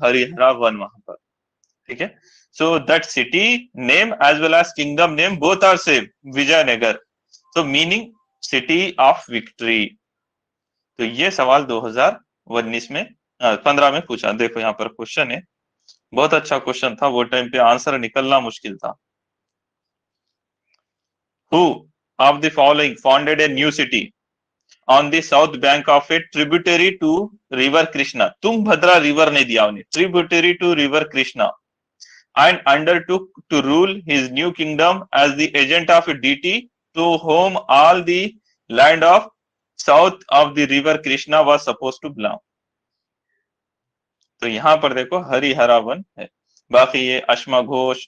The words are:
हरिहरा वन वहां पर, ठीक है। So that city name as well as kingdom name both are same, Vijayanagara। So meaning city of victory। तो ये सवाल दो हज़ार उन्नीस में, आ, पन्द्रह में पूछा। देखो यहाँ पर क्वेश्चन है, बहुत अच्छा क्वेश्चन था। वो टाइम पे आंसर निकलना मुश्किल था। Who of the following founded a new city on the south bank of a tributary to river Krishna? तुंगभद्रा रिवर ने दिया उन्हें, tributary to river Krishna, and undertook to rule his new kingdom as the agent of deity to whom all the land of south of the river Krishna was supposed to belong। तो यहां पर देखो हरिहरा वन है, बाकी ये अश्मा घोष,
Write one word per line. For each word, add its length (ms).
हरिहरा 440
वन 260
वहां 240
पर, 160
ठीक 120
है। 140
So 100
that 260
city 360
name 320
as 200
well 120
as 240
kingdom 380
name 240
both 240
are 140
same, 280
Vijayanagara। 720
So 100
meaning 380
city 380
of 300
victory। 540
तो 60
ये 260
सवाल 340
दो 160
हज़ार 380
उन्नीस 400
में, 120
आ, 140
पन्द्रह 360
में 140
पूछा। 260
देखो 280
यहाँ 120
पर 160
क्वेश्चन 420
है, 120
बहुत 220
अच्छा 240
क्वेश्चन 360
था। 120
वो 180
टाइम 260
पे 80
आंसर 400
निकलना 420
मुश्किल 360
था। 180
Who 100
of 240
the 80
following 520
founded 380
a 80
new 220
city 320
on 240
the 100
south 380
bank 300
of 200
a 100
tributary 560
to 100
river 380
Krishna? 360
तुंगभद्रा 540
रिवर 360
ने 120
दिया 220
उन्हें, 180
tributary 560
to 140
river 280
Krishna, 340
and 220
undertook 600
to 100
rule 320
his 220
new 220
kingdom 480
as 200
the 100
agent 340
of 200
deity 340
to 100
whom 380
all 320
the 180
land 340
of 240
south 540
of 240
the 100
river 320
Krishna 460
was 200
supposed 400
to 60
belong। 280
तो 40
यहां 300
पर 180
देखो 240
हरिहरा 480
वन 260
है, 100
बाकी 280
ये 220
अश्मा 300
घोष, 480